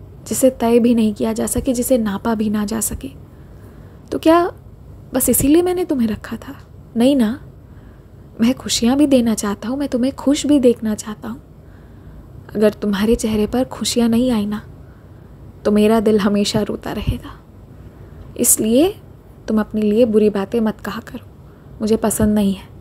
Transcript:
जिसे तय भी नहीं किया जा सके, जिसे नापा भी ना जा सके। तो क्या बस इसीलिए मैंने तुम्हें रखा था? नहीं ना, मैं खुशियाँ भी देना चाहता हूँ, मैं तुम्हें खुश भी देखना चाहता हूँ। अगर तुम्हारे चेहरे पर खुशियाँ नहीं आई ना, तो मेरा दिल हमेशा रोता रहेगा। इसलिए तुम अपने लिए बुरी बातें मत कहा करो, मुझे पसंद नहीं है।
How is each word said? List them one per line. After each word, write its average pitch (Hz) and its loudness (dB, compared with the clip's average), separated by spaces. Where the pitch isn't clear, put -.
जिसे 254 2
तय 240 2
भी 240 4
नहीं 220 2
किया 226 -4
जा 226 -4
सके, 247 -2
जिसे 247 0
नापा 220 -2
भी 214 -2
ना 208 -2
जा 214 -6
सके। - -8
तो 277 -4
क्या 339 4
बस 254 0
इसीलिए 277 4
मैंने 359 -2
तुम्हें 254 -2
रखा 214 -8
था? - -16
नहीं 254 4
ना, 240 0
मैं 233 2
खुशियाँ 233 0
भी 294 4
देना 240 4
चाहता 208 -6
हूँ, 262 -4
मैं 277 -4
तुम्हें 254 -2
खुश 285 -2
भी 285 4
देखना 233 2
चाहता - -12
हूँ। 240 -12
अगर 208 4
तुम्हारे 208 0
चेहरे 220 -2
पर 247 -2
खुशियाँ 233 -2
नहीं 233 2
आई 214 0
ना, 208 -6
तो 214 2
मेरा 214 4
दिल 220 2
हमेशा 202 0
रोता - -8
रहेगा। - -6
इसलिए 240 2
तुम 220 0
अपने 214 -4
लिए 214 4
बुरी 214 4
बातें 208 -2
मत 220 -2
कहा 214 -10
करो, - -18
मुझे 220 0
पसंद 214 0
नहीं 202 2
है। - -16